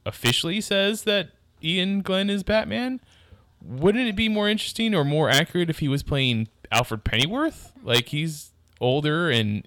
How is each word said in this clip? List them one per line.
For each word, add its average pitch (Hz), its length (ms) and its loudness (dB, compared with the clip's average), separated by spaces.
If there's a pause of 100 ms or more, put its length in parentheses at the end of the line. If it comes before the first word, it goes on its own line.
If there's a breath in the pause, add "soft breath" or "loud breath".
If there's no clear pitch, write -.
officially 165 560 0
says 202 420 0
that 202 260 -2 (340)
Ian 185 380 0
Glenn 190 280 0
is 202 140 -2
Batman. 233 560 -2 (640 soft breath)
Wouldn't 196 440 0
it 208 80 -2
be 220 140 2
more 208 200 2
interesting 220 460 0
or 156 80 4
more 143 260 2
accurate 165 400 2
if 147 100 -4
he 151 80 0
was 139 160 0
playing 123 440 0 (240)
Alfred 110 320 0
Pennyworth? 208 680 -2 (120)
Like, 120 260 2
he's 151 420 -6 (280)
older 151 500 0
and 107 380 0